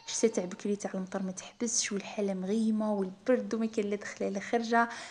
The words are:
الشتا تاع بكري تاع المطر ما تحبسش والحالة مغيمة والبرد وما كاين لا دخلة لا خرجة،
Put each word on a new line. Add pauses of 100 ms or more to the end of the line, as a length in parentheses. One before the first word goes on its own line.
الشتا
تاع
بكري
تاع
المطر
ما
تحبسش
والحالة
مغيمة
والبرد
وما
كاين
لا
دخلة
لا
خرجة، (220)